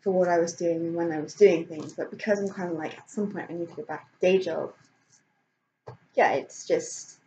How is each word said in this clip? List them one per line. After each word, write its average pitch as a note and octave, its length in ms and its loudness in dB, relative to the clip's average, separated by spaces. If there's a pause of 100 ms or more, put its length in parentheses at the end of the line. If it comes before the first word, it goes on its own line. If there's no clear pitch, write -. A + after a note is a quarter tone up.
for G3 100 -2
what F#3 160 4
I F3 100 4
was E3+ 160 2
doing E3+ 240 0
and E3 180 -4
when E3+ 160 -2
I D#3 80 -4
was D3+ 140 -8
doing E3+ 320 6
things. D#3 280 -12
But - 180 -8
because G#3 280 -2
I'm G3 100 -2
kind F#3 220 -6
of D#3+ 60 -4
like, D#3 200 -8
at - 120 -20
some G#3 220 -4
point - 180 -8
I D#3 40 -8
need E3+ 160 -8
to - 60 -18
go D3+ 80 -10
back - 280 -12
to - 80 -20
day F#3 180 6
job, D#3+ 360 -2 (1400)
yeah, G3 200 4
it's - 340 -6
just - 600 -4